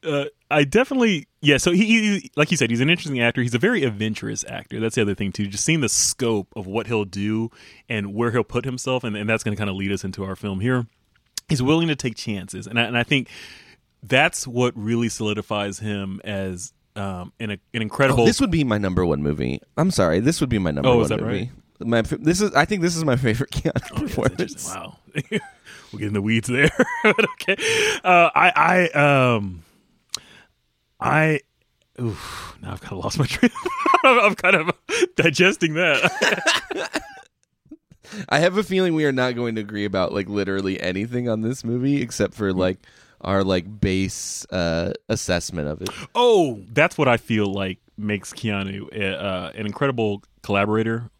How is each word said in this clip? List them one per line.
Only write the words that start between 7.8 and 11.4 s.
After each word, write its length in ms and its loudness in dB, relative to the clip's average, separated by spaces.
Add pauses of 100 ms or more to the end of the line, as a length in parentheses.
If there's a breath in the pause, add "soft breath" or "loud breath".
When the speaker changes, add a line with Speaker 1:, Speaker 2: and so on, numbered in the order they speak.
Speaker 1:
and 240 -4
where 180 0
he'll 140 2
put 180 -2
himself, 400 -4
and, 140 -4
and 120 -4
that's 140 0
gonna 140 -2
kinda 160 -2
lead 180 -2
us 140 -2
into 180 -8
our 140 -6
film 240 -6
here. 260 0 (600)